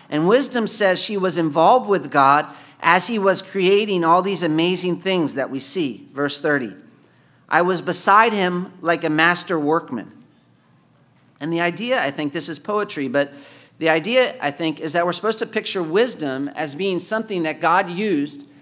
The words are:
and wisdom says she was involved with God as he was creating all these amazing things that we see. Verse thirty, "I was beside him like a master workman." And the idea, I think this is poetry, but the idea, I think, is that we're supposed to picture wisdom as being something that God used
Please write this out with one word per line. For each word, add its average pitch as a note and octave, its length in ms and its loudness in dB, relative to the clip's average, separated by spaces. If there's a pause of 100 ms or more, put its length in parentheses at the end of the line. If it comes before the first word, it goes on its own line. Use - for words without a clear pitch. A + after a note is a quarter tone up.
and D#3 180 -2
wisdom A#3+ 400 2
says F#3 320 2
she G3+ 200 -4
was F3+ 180 -2
involved F3 540 4
with D3+ 200 0
God C#3+ 360 4 (340)
as F3+ 260 4
he A#3 120 -2
was F#3+ 240 2
creating G3 600 2
all E3+ 200 6
these F#3 200 -4
amazing E3+ 600 0
things E3+ 320 0
that B2+ 160 -4
we C3+ 100 -8
see. B2+ 540 -6
Verse C#3+ 260 -4
thirty, C3+ 340 -2 (760)
"I D#3+ 100 4
was F3+ 220 0
beside G3+ 500 4
him F#3 480 -2
like E3+ 240 0
a D#3 60 0
master E3 500 2
workman." C#3+ 500 -2 (1300)
And D#3 140 -6
the E3+ 80 -2
idea, F#3 420 -2
I C#3 80 -2
think C#3+ 220 -4
this E3 160 -6
is D3+ 100 -10
poetry, G3+ 480 -4
but C#3 240 0 (480)
the D#3+ 120 2
idea, A3+ 500 0
I D3 100 -4
think, D#3+ 300 -6
is D3+ 140 -6
that E3+ 100 2
we're F3 80 -2
supposed G#3+ 280 -4
to A#3 60 -4
picture G#3 360 -6
wisdom D#3 720 -2
as D3 200 -8
being F#3 240 -4
something G#3+ 440 -6
that D#3 180 -4
God F3 300 2
used E3+ 560 -4 (160)